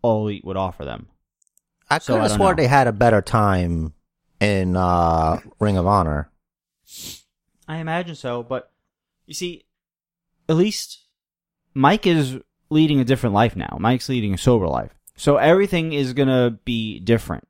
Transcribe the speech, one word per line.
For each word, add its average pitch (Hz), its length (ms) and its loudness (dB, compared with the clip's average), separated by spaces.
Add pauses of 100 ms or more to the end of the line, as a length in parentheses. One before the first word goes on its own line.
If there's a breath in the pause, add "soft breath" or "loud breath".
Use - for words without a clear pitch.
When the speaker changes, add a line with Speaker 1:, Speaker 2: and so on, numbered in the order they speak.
Speaker 1:
All 110 240 0
Elite 104 180 -10
would 92 120 -6
offer 92 280 -6
them. 55 220 -12 (800)
Speaker 2:
I 147 100 0
Speaker 1:
So - 140 -4
I 113 40 2
Speaker 2:
coulda 107 120 0
Speaker 1:
don't 107 80 0
Speaker 2:
sworn 190 180 2
Speaker 1:
know. 156 80 0
Speaker 2:
they 127 40 2
had 135 200 4
a 117 40 0
better 110 300 4
time 90 720 0 (460)
in, 95 360 0
uh, 82 640 2 (200)
Ring 104 180 0
of 87 80 0
Honor. 82 460 0 (1400 loud breath)
Speaker 1:
I 160 100 -10
imagine 165 380 -6
so, 120 260 -6
but 120 300 -8 (560)
you 156 80 -18
see, 175 300 -10 (840)
at 160 60 2
least 202 440 -2 (760)
Mike 147 320 2
is 143 300 0 (340)
leading 151 280 2
a 131 60 2
different 117 300 0
life 110 200 2
now. 80 240 -8
Mike's 117 300 -2
leading 110 240 -2
a 90 40 -4
sober 113 300 2
life. 62 240 -4 (240)
So 143 220 2
everything 165 560 2
is 135 200 -2
gonna 127 520 2
be 110 340 -6
different. 95 500 -2